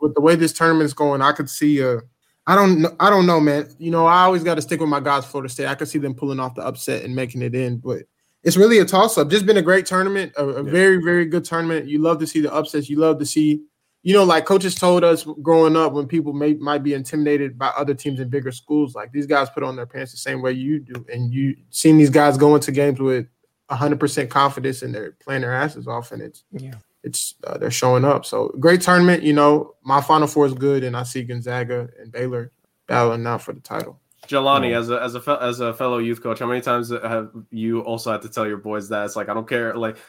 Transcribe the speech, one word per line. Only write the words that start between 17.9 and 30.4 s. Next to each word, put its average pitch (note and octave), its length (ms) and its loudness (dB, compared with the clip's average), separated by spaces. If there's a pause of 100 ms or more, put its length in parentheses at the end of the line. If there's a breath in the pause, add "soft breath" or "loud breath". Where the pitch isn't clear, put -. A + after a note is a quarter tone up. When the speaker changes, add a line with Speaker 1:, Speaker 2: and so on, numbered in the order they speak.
Speaker 1:
teams C3+ 260 -6
in B2+ 100 -8
bigger C3 220 -6
schools, D3 420 -2
like, A2 160 -12
these C#3+ 160 -6
guys C#3 240 0
put - 140 -8
on C3 100 -6
their B2 120 -10
pants C3+ 260 -14
the - 60 -18
same C3+ 220 -8
way B2+ 120 -2
you C3+ 260 -4
do. B2 340 -14
And A#2+ 220 -4
you C3+ 220 -2 (140)
seen D#3 280 6
these D3 120 8
guys D3 280 4
go D3 160 6
into C#3+ 160 2
games C#3 300 0
with B2+ 260 -2 (440)
a C3 60 -4
hundred D3 220 0
percent C#3+ 320 -2
confidence C3+ 520 0
and A#2+ 120 -10
they're G#2+ 260 -12
playing C3+ 220 -6
their B2 100 -4
asses C3 360 -6
off, A#2 240 -10
and A#2 100 -14
it's, G#2+ 300 -20
Speaker 3:
Yeah. C3 220 -14 (280)
Speaker 1:
it's, - 320 -8 (100)
uh, - 140 -10
they're A#2 140 -4
showing B2+ 320 2
up. C#3 200 2
So A2+ 360 -4
great F3 220 4
tournament. F3+ 420 4
You D3+ 80 4
know, D3 500 4
my C3+ 180 2
Final D3+ 280 2
Four D3 180 2